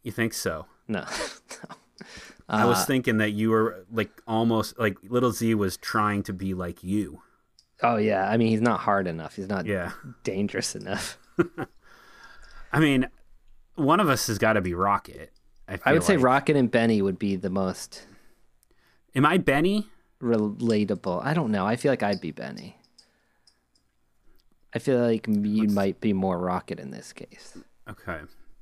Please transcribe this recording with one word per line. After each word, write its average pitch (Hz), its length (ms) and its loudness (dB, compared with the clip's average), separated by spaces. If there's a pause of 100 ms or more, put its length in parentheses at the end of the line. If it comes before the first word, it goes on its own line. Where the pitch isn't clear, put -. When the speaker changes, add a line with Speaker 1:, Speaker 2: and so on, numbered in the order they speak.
Speaker 1:
You 110 100 -10
think 117 220 -2
so? 78 320 -6 (220)
Speaker 2:
No. 104 220 -4
<laughs> - 1400 -14
Speaker 1:
I 107 160 2
was 120 140 2
Speaker 2:
Uh, 95 60 0
Speaker 1:
thinking 127 320 2
that 107 140 2
you 107 200 0
were, 110 400 0
like, 110 200 -4 (160)
almost, 113 520 0
like, 107 240 0
Little 123 280 0
Z 113 240 0
was 98 220 0
trying 104 460 -2
to 101 100 -6
be 95 200 -6
like 90 300 -8
you. 92 380 -4 (600)
Speaker 2:
Oh, 117 160 2
yeah. 104 320 0
I 113 80 2
mean, 113 120 4
he's 110 120 2
not 120 200 2
hard 98 260 0
enough. 82 280 -10
He's 98 140 -10
not 95 160 -4
Speaker 1:
Yeah. 90 260 -4 (320)
Speaker 2:
dangerous 98 520 -4
enough. 101 420 -8 (200)
Speaker 1:
<laughs> - 1300 -10
I 135 80 2
mean, 139 280 4 (680)
one 160 240 4
of 190 100 4
us 123 180 2
has 107 100 -2
gotta 110 240 4
be 90 120 -2
Rocket, 87 580 -2 (360)
I - 60 -12
Speaker 2:
I - 40 -8
Speaker 1:
feel 139 160 2
Speaker 2:
would 165 100 4
say 202 120 4
Speaker 1:
like. 131 100 4
Speaker 2:
Rocket 135 300 4
and 123 160 4
Benny 113 300 4
would 95 180 0
be 98 160 0
the 92 140 -6
most 92 560 -4 (1120)
Speaker 1:
Am 135 120 4
I 175 100 4
Benny? 160 520 2 (320)
Speaker 2:
relatable. 107 1000 0
I 151 120 -2
don't 135 160 0
know. 101 160 0
I 113 80 0
feel 139 160 0
like 120 120 0
I'd 101 180 -2
be 80 100 -8
Benny. - 460 -14 (2000)
I 117 60 -4
feel 127 200 2
like 113 280 2
you 104 360 2
Speaker 1:
What's 104 100 2
Speaker 2:
might 98 280 0
be 107 120 2
more 92 260 0
Rocket 90 400 -4
in 69 120 -14
this - 220 -18
case. - 440 -20 (320)
Speaker 1:
Okay. 87 300 -12 (420)